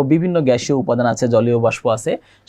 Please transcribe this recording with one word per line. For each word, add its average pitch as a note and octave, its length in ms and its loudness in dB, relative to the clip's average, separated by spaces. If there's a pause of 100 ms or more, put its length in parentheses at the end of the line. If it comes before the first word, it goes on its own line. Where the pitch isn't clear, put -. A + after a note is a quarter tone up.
(140)
বিভিন্ন F3 220 0 (120)
গ্যাসীয় B2+ 360 0
উপাদান A#2+ 300 0
আছে, A#2+ 200 -2
জলীয় A#2 320 2
বাষ্প - 180 -2 (120)
আছে, C3+ 160 -6 (380)